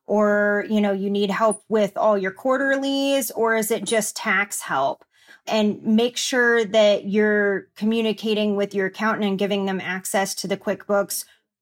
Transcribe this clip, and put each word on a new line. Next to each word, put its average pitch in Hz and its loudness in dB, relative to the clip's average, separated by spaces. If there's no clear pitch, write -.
or, 208 2
you 214 2
know, 208 2
you 196 -2
need 202 0
help 214 0
with 214 0
all 214 2
your 190 -4
quarterlies, 277 0
or 226 0
is 220 0
it 214 -2
just 214 -2
tax 202 -2
help? 135 -2
And 214 0
make 226 2
sure 233 2
that 208 4
you're 208 2
communicating 214 0
with 202 -2
your 196 0
accountant 214 -2
and 196 0
giving 196 0
them 190 -4
access 190 -4
to - -8
the 196 -2
QuickBooks 208 -2